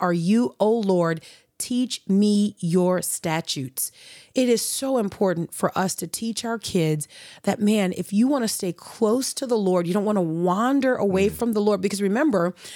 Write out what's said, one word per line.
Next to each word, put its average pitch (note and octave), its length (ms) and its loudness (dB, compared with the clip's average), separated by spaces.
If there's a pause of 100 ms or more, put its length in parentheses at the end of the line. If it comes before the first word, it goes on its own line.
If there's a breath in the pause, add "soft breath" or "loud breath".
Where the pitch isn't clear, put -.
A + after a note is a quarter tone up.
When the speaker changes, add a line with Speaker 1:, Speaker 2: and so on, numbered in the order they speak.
Speaker 1:
are F3+ 120 0
you, F#3 480 2
O G#3+ 100 4
Lord. F3+ 520 2 (360 loud breath)
Teach B3 480 -4
me G#3 520 2
your F3+ 420 2
statutes." - 880 -6 (440 loud breath)
It B3+ 160 2
is A3+ 100 2
so C4+ 380 -2
important F#3 560 -2
for - 240 -2
us F#3 160 0
to - 120 -8
teach A3+ 380 -6
our A#3 140 -4
kids D#3 500 -2 (360 loud breath)
that, G3 140 0
man, G#3 380 2
if - 160 -8
you A3 160 4
want C4+ 160 0
to G#3+ 40 -2
stay F#3+ 240 -4
close A3+ 600 -2
to - 140 -6
the A#3+ 100 0
Lord, F3+ 300 2
you F3+ 80 0
don't G#3 100 0
want G#3 120 0
to F#3+ 60 2
wander G3+ 720 2
away F#3+ 360 2
Speaker 2:
Mm. - 20 -2
Speaker 1:
from A#3 220 -2
the G#3+ 80 2
Lord. G#3 180 2
Because G3 220 -2
remember, G3+ 520 2 (220 loud breath)